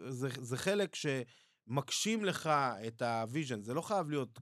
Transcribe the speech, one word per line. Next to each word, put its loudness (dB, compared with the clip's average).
זה, -2
זה -2
חלק 2
שמגשים -2
לך 0
את -8
הוויז'ן, 0
זה -4
לא 0
חייב 0
להיות -2